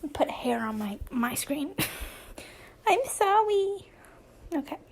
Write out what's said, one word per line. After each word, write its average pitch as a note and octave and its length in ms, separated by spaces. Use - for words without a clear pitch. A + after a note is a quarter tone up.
Put - 180
hair A#3+ 360
on A3 120
my, G#3 200
my A#3+ 240
screen. C#4+ 400
<laughs> - 560
I'm G#4+ 200
sorry. G4+ 800
Okay. C#4+ 240